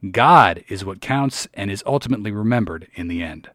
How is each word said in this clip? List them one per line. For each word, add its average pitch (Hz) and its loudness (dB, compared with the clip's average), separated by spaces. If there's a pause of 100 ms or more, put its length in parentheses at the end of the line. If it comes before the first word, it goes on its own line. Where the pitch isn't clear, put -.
(120)
God 117 6
is 98 -10
what 95 -10
counts 139 -4
and 101 -6
is 98 -8
ultimately 117 -4
remembered 104 -2
in 85 -8
the 85 -4
end. 80 -12